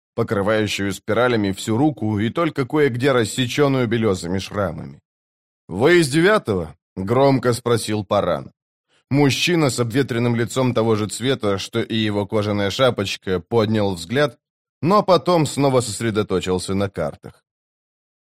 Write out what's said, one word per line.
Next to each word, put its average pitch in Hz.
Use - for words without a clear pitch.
покрывающую 104
спиралями 107
всю 107
руку 110
и 113
только 151
кое-где 143
рассеченную 127
белесыми 98
шрамами. 80
"Вы 143
из 156
девятого?" — 151
громко 123
спросил 107
Паран. 87
Мужчина 147
с -
обветренным 120
лицом 120
того 113
же 104
цвета, 107
что 113
и 104
его 104
кожаная 104
шапочка, 98
поднял 107
взгляд, 113
но 196
потом 175
снова 131
сосредоточился 98
на 98
картах. -